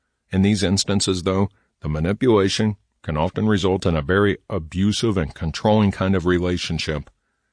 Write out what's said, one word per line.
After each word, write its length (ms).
In 100
these 200
instances, 600
though, 280
the 80
manipulation 880
can 140
often 300
result 400
in 80
a 80
very 360
abusive 640
and 180
controlling 560
kind 240
of 120
relationship. 840